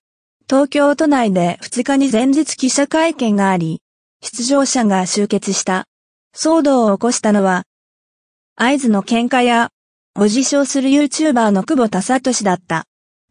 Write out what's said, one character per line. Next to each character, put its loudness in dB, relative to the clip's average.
東 2
京 2
都 0
内 2
で 0
二 -6
日 -2
に 2
前 0
日 0
記 -2
者 0
会 0
見 -2
が 2
あ 0
り、 -4
出 -10
場 2
者 0
が 2
集 -2
結 -4
し -4
た。 -4
騒 0
動 2
を 2
起 -4
こ 0
し -4
た 0
の 2
は、 0
合 0
図 0
の 2
喧 -2
嘩 0
や、 2
を 0
自 2
称 0
す -2
る 0
YouTuber 2
の 0
久 0
保 2
田 -2
聡 -2
だ 0
っ -4
た。 -6